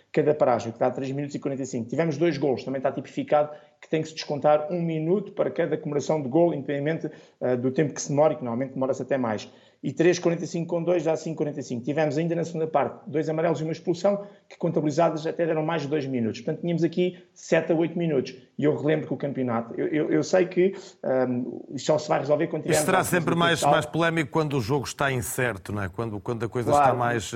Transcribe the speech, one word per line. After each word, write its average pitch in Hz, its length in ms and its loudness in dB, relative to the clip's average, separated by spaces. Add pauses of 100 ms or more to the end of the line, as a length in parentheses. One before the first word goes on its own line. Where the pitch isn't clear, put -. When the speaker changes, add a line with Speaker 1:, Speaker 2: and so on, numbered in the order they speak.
(120)
Speaker 1:
cada 147 220 4
paragem, 120 360 2
o - 20 -10
que - 60 -12
dá 127 120 2
três 131 200 -6
minutos 143 240 -6
e 131 40 -6
quarenta 139 240 -4
e 127 40 -6
cinco. 117 220 -6
Tivemos 147 300 0
dois 160 180 2
golos, 131 280 0
também 135 140 -4
está - 140 0
tipificado 147 580 0 (300)
que - 80 -20
tem 160 140 0
que 156 60 -6
se - 60 -14
descontar 151 560 2
um 175 120 -2
minuto 165 500 0
para 147 180 0
cada 160 260 -2
comemoração 151 440 -2
de 131 80 -6
golo, 160 260 4
independentemente, 147 560 -4 (300)
eh, 127 160 2
do 123 140 0
tempo 156 240 0
que - 80 -8
se - 80 -8
demora, 151 240 4
e - 20 -6
que 131 80 -10
normalmente 127 300 -4
demora-se 131 280 -2
até 139 140 -2
mais. 113 340 -2 (320)
E 156 100 -4
três, 170 240 4
quarenta 170 280 -2
e - 20 -8
cinco 170 300 -4
com 170 40 0
dois, 170 220 2
dá 160 140 0
cinco, 160 220 -8
quarenta 147 200 -2
e 139 60 -8
cinco. 120 200 -6
Tivemos 147 320 0
ainda 170 200 0
na 165 80 -2
segunda 160 240 -4
parte 135 360 0
dois 151 240 -2
amarelos 160 320 0
e 160 40 -2
uma 160 80 -4
expulsão, 196 520 0 (240)
que - 80 -20
contabilizadas 160 720 0
até 165 180 -2
deram 156 200 0
mais 165 180 -2
de 139 60 -6
dois 143 180 -2
minutos. 117 340 -2
Portanto, 156 200 -4
tínhamos 170 240 0
aqui 180 340 0 (160)
sete - 380 0
a - 20 6
oito 170 240 0
minutos. 156 340 0 (240)
E 139 60 -4
eu 143 140 4
relembro 147 320 0
que 143 60 -2
o - 20 -6
campeonato, 123 580 -2
eu, - 140 -2
eu, 156 240 0
eu 156 100 4
sei 180 240 4
que, 185 300 2 (260)
ehm, 127 420 0 (300)
isto 127 120 -6
só 156 120 4
se - 100 -6
vai 156 120 2
resolver 147 260 2
quando 165 140 -4
Speaker 2:
Isto - 80 -8
Speaker 1:
tivermos 151 160 4
Speaker 2:
será 185 140 4
Speaker 1:
alguns 165 120 2
Speaker 2:
sempre 170 240 2
Speaker 1:
minutos 170 60 2
Speaker 2:
mais, 170 180 4
Speaker 1:
de - 40 -2
saldo. 147 120 6
Speaker 2:
mais 156 120 2
polémico 165 440 0
quando 151 260 0
o 135 40 2
jogo 117 260 0
está 139 240 0
incerto, 117 600 -2
não 104 100 -2
é? 92 60 -4
Quando, 104 320 -6
quando 120 240 -4
a 110 40 -4
coisa 117 220 -2
Speaker 1:
Claro. 143 140 6
Speaker 2:
está 123 120 4
mais 120 280 0 (120)